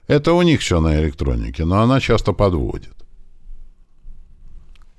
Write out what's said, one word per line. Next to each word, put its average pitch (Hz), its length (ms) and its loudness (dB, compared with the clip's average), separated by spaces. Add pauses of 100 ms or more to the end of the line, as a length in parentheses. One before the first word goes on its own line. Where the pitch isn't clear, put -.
«Это 147 240 2
у 175 120 4
них 160 180 4
все 85 180 0
на 80 180 2
электронике, 69 680 -2
но 95 160 2
она 127 180 2
часто 107 320 0
подводит». 87 640 -2 (2000)